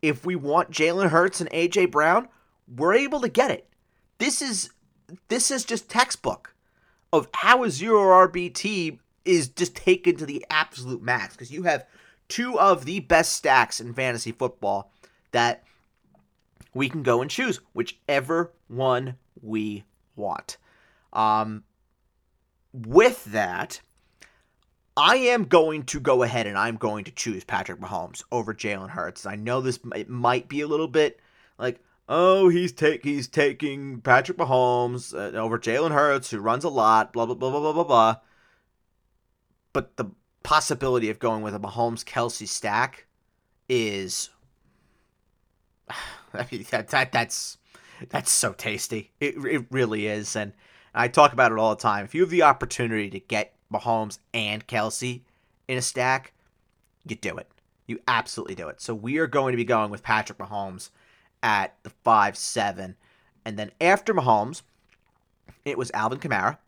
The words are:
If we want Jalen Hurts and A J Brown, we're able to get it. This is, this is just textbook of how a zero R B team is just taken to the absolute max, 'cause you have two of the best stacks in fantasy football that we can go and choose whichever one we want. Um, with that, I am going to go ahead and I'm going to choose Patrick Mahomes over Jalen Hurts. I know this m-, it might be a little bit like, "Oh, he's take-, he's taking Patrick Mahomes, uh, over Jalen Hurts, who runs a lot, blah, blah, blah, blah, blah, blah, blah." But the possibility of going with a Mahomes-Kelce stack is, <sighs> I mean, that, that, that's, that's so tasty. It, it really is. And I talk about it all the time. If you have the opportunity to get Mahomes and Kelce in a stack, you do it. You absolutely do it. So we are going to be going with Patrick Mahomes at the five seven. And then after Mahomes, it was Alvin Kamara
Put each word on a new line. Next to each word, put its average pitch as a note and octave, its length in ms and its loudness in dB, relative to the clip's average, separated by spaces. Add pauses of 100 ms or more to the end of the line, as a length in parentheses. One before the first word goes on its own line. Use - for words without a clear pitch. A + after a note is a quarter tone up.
If D3 240 -2
we F3+ 100 -2
want D3 360 0
Jalen E3+ 380 2
Hurts F3 300 4
and F3 140 -4
A E3+ 160 0
J F#3 160 2
Brown, F3 420 2 (400)
we're C#3 260 0
able C#4 280 2
to A#3+ 80 -2
get B3+ 220 2
it. - 180 -8 (480)
This B3+ 240 -2
is, A#3+ 280 -6 (580)
this B3 240 0
is B3+ 120 -2
just - 260 -6
textbook - 680 -2 (560)
of D3+ 220 2
how B3 300 6
a A3+ 60 0
zero G3+ 320 2
R F#3 260 8
B F3+ 220 -6
team F3 500 -6 (240)
is E3+ 240 2
just - 280 -6
taken F3+ 420 2
to D#3+ 80 -10
the C#3 240 -10
absolute B2+ 520 -2
max, A2 360 -4
'cause B2 140 -18
you D#3 120 -10
have D3 220 0 (420)
two B3 320 -4
of F3 240 4
the F3 160 -6
best D#3+ 340 2
stacks C3 460 2
in A#2 140 -12
fantasy A#2+ 400 -4
football G2+ 580 -4 (400)
that A#2+ 320 2 (1080)
we C3 160 -2
can D3+ 140 -6
go A#2+ 180 2
and C#3+ 100 -6
choose B3 300 -2 (100)
whichever D#3+ 800 -2 (160)
one B2+ 480 -2 (260)
we G#2+ 440 -6 (300)
want. G2 420 -8 (560)
Um, G#2+ 500 0 (1080)
with D3+ 520 4
that, G2+ 560 -4 (1160)
I F3 200 6
am A#3+ 280 2
going D#3 400 4
to D3 140 -8
go C3 240 2
ahead A2+ 240 -2
and G2+ 100 -4
I'm A2+ 200 -2
going G#2+ 280 -4
to - 60 -18
choose G#2+ 320 -8
Patrick F#2+ 360 -6
Mahomes F2+ 520 -10
over A2+ 220 -4
Jalen G2 360 -8
Hurts. F2 360 -10
I G2 100 -10
know A#2+ 260 -4
this B2+ 220 -4
m-, A#2+ 120 -14
it G#2 140 -10
might B2 380 -2
be C#3+ 140 -6
a D3 60 -4
little D#3 200 -2
bit D3 320 2 (380)
like, B2 240 -6 (260)
"Oh, F#3 420 6
he's F3 220 2
take-, D#3 320 0
he's C#3+ 240 -4
taking C#3 760 -2
Patrick C3+ 360 4
Mahomes, B2 760 2
uh, F#2+ 240 -6
over A2+ 200 -2
Jalen C3+ 340 0
Hurts, C#3+ 400 2
who A2 80 -6
runs A#2 240 0
a E3+ 60 -2
lot, A2 440 4
blah, A#2 120 0
blah, A#2 100 -4
blah, B2+ 160 -4
blah, D3 80 -2
blah, D3+ 140 -2
blah, E3+ 100 0
blah." A2+ 320 6 (1600)
But - 260 -6
the A2 140 -6 (320)
possibility C3 680 0
of G#2+ 80 -6
going A2 240 -2
with G#2+ 140 -6
a G#2 40 -8
Mahomes-Kelce A#2 880 -4
stack A2+ 600 -4 (600)
is, G2+ 600 -4 (1600)
<sighs> - 0 -
I - 640 -12
mean, A#2+ 180 -10
that, A2+ 200 -4
that, C3 220 0
that's, - 460 -4 (520)
that's C#3 220 -2
so G#2 220 0
tasty. G#2+ 680 -8
It, C#3+ 240 -4
it C3 280 -4
really A2 340 -2
is. G#2 300 -6
And G#2 180 -6 (400)
I A#2 140 2
talk C#3+ 260 6
about B2 180 4
it A2+ 60 -2
all A2 180 2
the - 60 -16
time. G2+ 240 0
If - 80 -18
you E3 80 0
have F3+ 80 2
the E3+ 140 2
opportunity A#2 680 2
to F#2+ 100 -12
get - 360 -4 (180)
Mahomes A2 460 -4 (120)
and G#2+ 360 -6
Kelce A#2+ 540 -4 (460)
in B2+ 120 -4
a - 20 -6
stack, C3 520 -2 (720)
you A2 80 -8
do E2+ 220 -8
it. - 120 -16 (380)
You A#2 200 -10
absolutely A#2 460 -4
do F2 140 -12
it. - 120 -14
So - 140 -10
we A2+ 240 -6
are D#3+ 80 2
going C3+ 280 0
to A#2+ 40 -2
be A#2+ 80 -2
going G#2+ 240 0
with G2+ 140 -12
Patrick A2 340 -2
Mahomes G2 540 -10 (520)
at G#2 400 0
the - 60 -14
five G#2 460 2
seven. F#2+ 600 -6 (500)
And G#2+ 140 -10
then G#2+ 200 -10
after G3 340 2
Mahomes, B2+ 500 2 (1000)
it C#3 120 -6
was B2+ 160 -4
Alvin A2+ 260 -2
Kamara A#2 380 -2 (100)